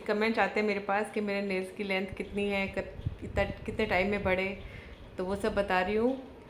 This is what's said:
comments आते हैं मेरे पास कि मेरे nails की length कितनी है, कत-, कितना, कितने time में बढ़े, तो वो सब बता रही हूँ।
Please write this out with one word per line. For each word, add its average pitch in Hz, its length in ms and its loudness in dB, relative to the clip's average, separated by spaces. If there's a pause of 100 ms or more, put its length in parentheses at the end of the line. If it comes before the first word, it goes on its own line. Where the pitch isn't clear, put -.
comments 220 320 2
आते 196 220 4
हैं 214 60 2
मेरे 202 140 2
पास 202 320 0
कि 220 80 0
मेरे 202 220 0
nails 185 300 -2
की 208 120 -6
length 196 320 0
कितनी 202 280 -2
है, 196 240 2
कत-, - 520 -6
कितना, 196 240 0
कितने 214 420 -2
time 196 240 2
में 202 140 0
बढ़े, 185 220 2 (720)
तो 185 60 0
वो 196 120 0
सब 202 180 0
बता 196 260 4
रही 202 160 2
हूँ। 247 200 4 (340)